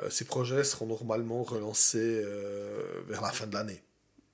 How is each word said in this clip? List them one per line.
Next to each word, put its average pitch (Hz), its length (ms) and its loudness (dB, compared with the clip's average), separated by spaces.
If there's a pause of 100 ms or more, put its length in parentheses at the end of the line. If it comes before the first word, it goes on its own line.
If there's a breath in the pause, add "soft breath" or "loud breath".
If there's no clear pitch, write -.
Euh, 101 100 -2
ces - 140 0
projets 127 380 0
seront 139 240 2
normalement 113 560 -2
relancés, 110 840 4
euh, 101 840 -8
vers 101 140 -4
la 107 100 -2
fin 110 160 -2
de 101 60 -8
l'année. 101 280 -6 (520)